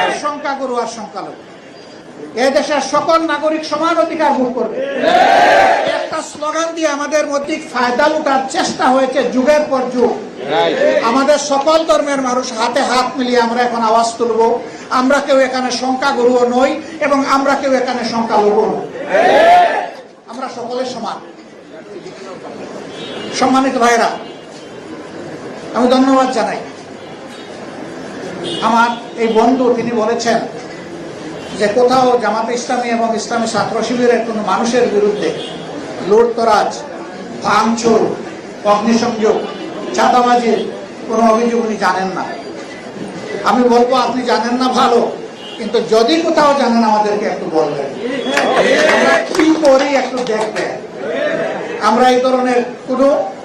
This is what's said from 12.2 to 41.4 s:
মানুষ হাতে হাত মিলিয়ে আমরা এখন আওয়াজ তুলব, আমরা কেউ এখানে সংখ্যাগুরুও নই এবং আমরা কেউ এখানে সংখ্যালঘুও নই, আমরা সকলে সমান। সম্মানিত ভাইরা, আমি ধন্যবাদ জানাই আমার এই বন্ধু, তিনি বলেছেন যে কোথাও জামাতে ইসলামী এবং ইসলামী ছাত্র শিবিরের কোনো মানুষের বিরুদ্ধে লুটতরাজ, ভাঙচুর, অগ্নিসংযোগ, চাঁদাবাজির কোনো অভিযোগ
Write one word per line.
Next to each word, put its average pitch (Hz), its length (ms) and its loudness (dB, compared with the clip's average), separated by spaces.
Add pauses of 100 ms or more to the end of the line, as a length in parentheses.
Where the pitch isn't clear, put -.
মানুষ 254 300 -2
হাতে 247 300 -2
হাত 247 240 2 (120)
মিলিয়ে 247 240 2
আমরা 233 200 0
এখন 233 200 0
আওয়াজ 226 260 4 (100)
তুলব, 233 420 2 (300)
আমরা 262 380 2
কেউ 269 120 4
এখানে 254 320 0
সংখ্যাগুরুও 254 800 2
নই 269 320 2 (180)
এবং 277 260 2
আমরা 269 300 2
কেউ 269 180 0
এখানে 240 380 -2
সংখ্যালঘুও 220 540 2
নই, - 360 -4 (1300)
আমরা 240 280 -8
সকলে 247 300 -6
সমান। 208 500 -8 (2000)
সম্মানিত 262 380 0
ভাইরা, 233 320 2 (1600)
আমি 247 140 2
ধন্যবাদ 262 440 4
জানাই 196 260 -2 (2000)
আমার 226 280 4 (280)
এই 226 100 2
বন্ধু, 240 460 4
তিনি 226 180 -2
বলেছেন 220 480 0 (1160)
যে 202 100 2
কোথাও 247 540 4
জামাতে 226 320 -2
ইসলামী 240 360 -2
এবং 226 260 0
ইসলামী 226 320 -2
ছাত্র 214 360 -2
শিবিরের 240 420 2
কোনো 208 180 -4
মানুষের 226 440 0
বিরুদ্ধে 202 440 0 (760)
লুটতরাজ, 226 720 2 (640)
ভাঙচুর, 220 720 2 (500)
অগ্নিসংযোগ, 214 760 2 (520)
চাঁদাবাজির 233 800 2 (360)
কোনো 226 240 4
অভিযোগ 233 340 2